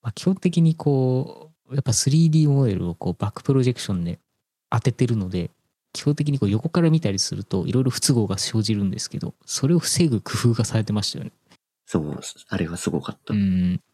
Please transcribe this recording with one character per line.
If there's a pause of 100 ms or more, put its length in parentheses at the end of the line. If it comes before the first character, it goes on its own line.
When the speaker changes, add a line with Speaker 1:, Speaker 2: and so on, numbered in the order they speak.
Speaker 1:
ま
あ、
基
本
的
に
こ (140)
う、
や
っ
ぱ
ス
リ
ー
デ
ィ
ー
モ
デ
ル
を
こ
う、
バ
ッ
ク
プ
ロ
ジ
ェ
ク
シ
ョ
ン
で (500)
当
て
て
る
の
で、 (420)
基
本
的
に
こ
う
横
か
ら
見
た
り
す
る
と
色
々
不
都
合
が
生
じ
る
ん
で
す
け
ど、 (100)
そ
れ
を
防
ぐ
工 (180)
夫
が
さ
れ
て
ま
し
た
よ
ね。 (540)
Speaker 2:
そ
う、 (280)
あ
れ
は
す
ご
か
っ
た。
Speaker 1:
う
ん。 (120)